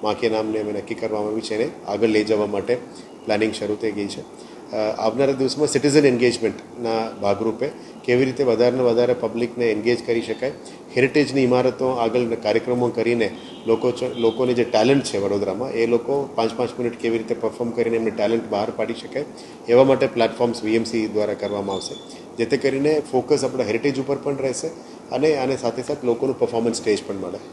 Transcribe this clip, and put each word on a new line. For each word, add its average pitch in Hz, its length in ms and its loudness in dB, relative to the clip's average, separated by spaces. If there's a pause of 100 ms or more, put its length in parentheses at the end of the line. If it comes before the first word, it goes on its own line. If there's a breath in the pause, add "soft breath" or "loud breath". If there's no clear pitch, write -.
માં 104 160 -2
કે 117 100 2
નામને 110 300 0
અમે 104 120 -4
નક્કી 101 240 -6
કરવામાં 107 300 -4
આવ્યું 110 160 -4
છે, 110 140 -6
એને 123 140 0 (180)
આગળ 104 200 2
લઈ 107 160 4
જવા 104 220 2
માટે 104 320 -2 (480 loud breath)
પ્લાનિંગ 107 280 2
શરૂ 104 220 -2
થઈ 107 160 -4
ગઈ 101 160 -4
છે. - 140 -10 (520 loud breath)
અ, - 20 -6
આવનારા 110 560 0
દિવસમાં 135 360 0
સિટીઝન 143 380 4
એન્ગેજમેન્ટના 113 1040 0
ભાગરૂપે 110 600 -2 (360 loud breath)
કેવી 127 200 4
રીતે 131 180 -2
વધારે 123 340 4
ને 127 60 0
વધારે 120 300 4
પબ્લિકને 117 520 -2
એન્ગેજ 110 400 2
કરી 117 160 0
શકાય, 113 280 -4 (460 loud breath)
હેરિટેજની 131 480 4
ઇમારતો 127 460 2
આગળ 117 460 0
કાર્યક્રમો 117 540 0
કરીને 113 480 0 (300 loud breath)
લોકો 113 240 4
ચ-, 127 160 -4
લોકોની 120 460 2
જે 117 100 4
ટેલેન્ટ 123 400 4
છે 107 140 -4
વડોદરામાં, 101 540 -2
એ 117 140 2
લોકો 123 500 0
પાંચ 113 220 0
પાંચ 123 220 -4
મિનિટ 120 200 -2
કેવી 113 180 0
રીતે 113 180 -2
પરફોર્મ 117 360 -4
કરીને 113 260 0
એમને 110 120 0
ટેલેન્ટ 107 400 0
બહાર 107 220 0
પાડી 113 220 -4
શકાય, - 320 -8 (420 loud breath)
એવા 123 160 8
માટે 135 240 4
પ્લેટફોર્મ્સ 113 560 0
વી 110 120 2
એમ 113 80 4
સી 110 240 -2
દ્વારા 104 260 0
કરવામાં 101 420 -4
આવશે, - 200 -8 (420 loud breath)
જેથી 117 200 2
કરીને 139 420 2 (120)
ફોકસ 131 320 2
આપણા 127 200 -2
હેરિટેજ 120 360 0
ઉપર 135 160 0
પણ 139 220 -4
રહેશે 131 300 -4 (440 loud breath)
અને 143 260 2
આને 131 200 0
સાથે 135 260 -2
સાથે 143 240 -4
લોકોનું 120 320 0
પરફોર્મન્સ 117 380 0
સ્ટેજ 104 300 0
પણ 101 80 -6
મળે. 92 240 -8 (120)